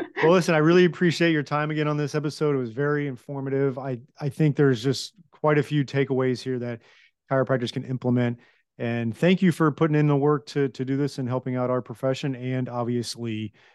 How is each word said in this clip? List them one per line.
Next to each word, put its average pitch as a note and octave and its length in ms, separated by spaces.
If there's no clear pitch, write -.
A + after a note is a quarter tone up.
Well, D#3+ 100
listen, F3 220
I D#3 40
really E3+ 260
appreciate E3+ 480
your D3+ 100
time D3+ 300
again D3+ 160
on D3+ 80
this D3 180
episode. D3 400
It C3+ 40
was B2 120
very C#3+ 380
informative. C3+ 720
I, B2+ 200
I D3 80
think D3+ 260
there's C3+ 260
just C3 320
quite D3 260
a C#3+ 40
few D3 220
takeaways C3 560
here B2+ 200
that A#2+ 220
chiropractors C3 420
can C3 120
implement. B2 540
And A#2 380
thank F3+ 260
you F#3 80
for D#3 220
putting D#3 240
in D3+ 100
the D3 100
work C#3+ 300
to, C#3 220
to B2+ 160
do C3+ 120
this C#3+ 220
and B2+ 100
helping B2+ 280
out B2 120
our B2+ 140
profession C3 540
and B2+ 320
obviously A#2 840